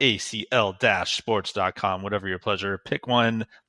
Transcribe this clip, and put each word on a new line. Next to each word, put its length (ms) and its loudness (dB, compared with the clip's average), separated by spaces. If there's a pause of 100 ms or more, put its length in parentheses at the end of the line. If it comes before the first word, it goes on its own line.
A 160 4
C 340 -8
L 260 2
dash 380 2
sports 380 -2
dot 220 0
com, 260 -2
whatever 260 -4
your 100 -4
pleasure. 420 -2
Pick 280 -6
one. 380 2 (220)